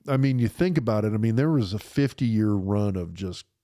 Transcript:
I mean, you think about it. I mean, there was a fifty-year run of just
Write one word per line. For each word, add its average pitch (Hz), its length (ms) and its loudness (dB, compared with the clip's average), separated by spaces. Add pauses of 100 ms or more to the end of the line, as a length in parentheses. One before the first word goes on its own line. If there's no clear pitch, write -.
I 139 100 0
mean, 131 220 2
you 117 80 2
think 170 300 0
about 110 280 0
it. 107 80 0
I 110 40 0
mean, 113 180 0
there 147 160 2
was 110 220 0
a 104 60 -4
fifty-year 113 720 0
run 101 440 0
of 85 180 -6
just 90 320 -10 (180)